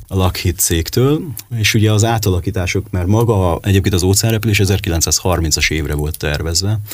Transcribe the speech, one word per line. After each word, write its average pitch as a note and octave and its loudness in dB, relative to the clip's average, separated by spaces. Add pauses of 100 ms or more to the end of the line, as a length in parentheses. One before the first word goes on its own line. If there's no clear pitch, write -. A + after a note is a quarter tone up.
a F#2+ -6
Lockheed F2+ 0
cégtől, B2 0 (340)
és G#2+ 0
ugye G#2+ 4
az G#2+ 2
átalakítások, F#2+ -2
mert F2+ -2
maga G2+ 2
egyébként G2 2
az E2+ 0
óceánrepülés G#2 2
ezerkilencszázharmincas E2+ 0
évre D2+ -2
volt D2 -4
tervezve, E2 -2 (140)